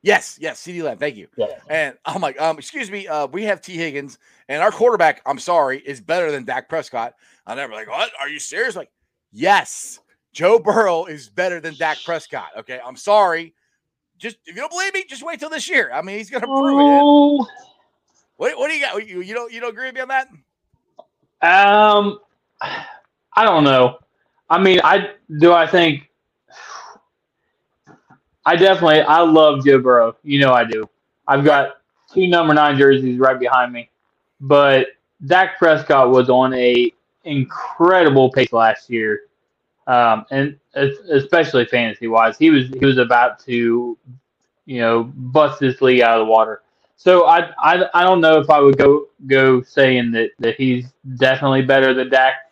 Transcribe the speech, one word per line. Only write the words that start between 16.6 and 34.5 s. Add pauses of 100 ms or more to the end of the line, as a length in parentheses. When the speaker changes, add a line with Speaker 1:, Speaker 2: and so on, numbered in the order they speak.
Speaker 1:
it. (180)
Speaker 2:
Oh. (920)
Speaker 1:
What,
what
do
you
got?
You,
you
don't,
you
don't
agree
with
me
on
that? (1120)
Speaker 2:
Um, (420)
I
don't
know. (500)
I
mean,
I, (280)
do
I
think, (2250)
I
definitely,
I
love
Joe
Burrow.
You
know
I
do. (380)
I've
got (340)
two
number
nine
jerseys
right
behind
me. (500)
But (380)